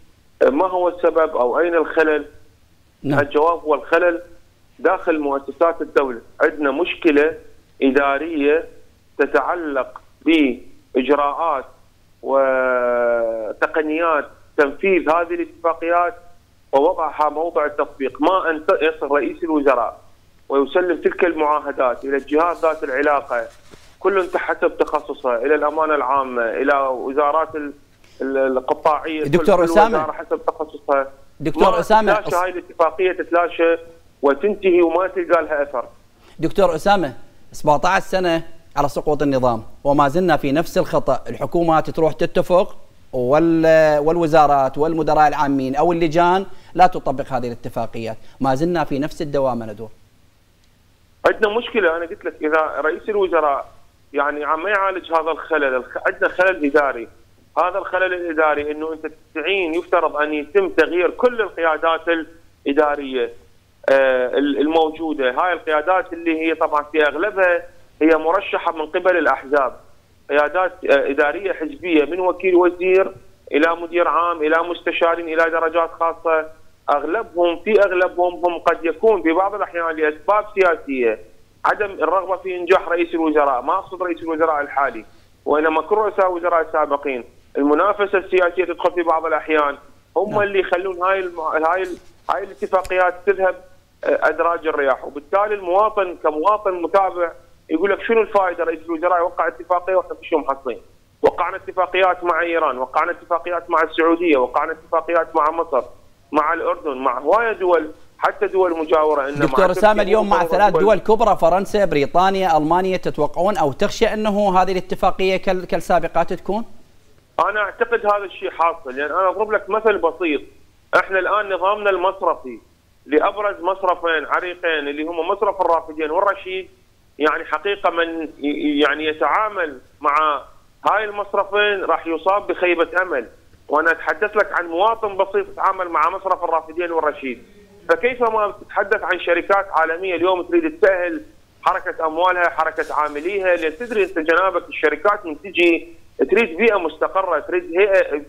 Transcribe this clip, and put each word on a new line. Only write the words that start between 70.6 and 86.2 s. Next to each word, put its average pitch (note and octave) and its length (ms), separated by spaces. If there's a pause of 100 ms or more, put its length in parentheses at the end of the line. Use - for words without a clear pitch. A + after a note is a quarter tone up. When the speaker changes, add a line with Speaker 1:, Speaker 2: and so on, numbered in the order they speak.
Speaker 1:
آه، C#3 200
إدارية D3+ 420
حزبية D3+ 520
من E3+ 140
وكيل F3+ 360
وزير F3+ 560 (400)
إلى E3 240
مدير E3+ 320
عام E3 340
إلى D#3+ 220
مستشارين E3+ 640
إلى D#3+ 240
درجات E3 380 (100)
خاصة، E3 460 (440)
أغلبهم، E3+ 720
في G#3 180
أغلبهم F3+ 520 (120)
هم E3+ 140
قد E3 260
يكون F#3 360
في D#3+ 120
بعض G3 220
الأحيان E3+ 400
لأسباب D#3 500 (140)
سياسية C3+ 600 (460)
عدم F#3+ 260
الرغبة F3+ 460
في F#3 180
إنجاح F3+ 340
رئيس E3+ 240
الوزراء، D3+ 480
ما C#3+ 120
أقصد F#3 300
رئيس F3 200
الوزراء D#3+ 380
الحالي، C3+ 440 (400)
وإنما D#3 360
كل G#3 140
رؤساء G3+ 320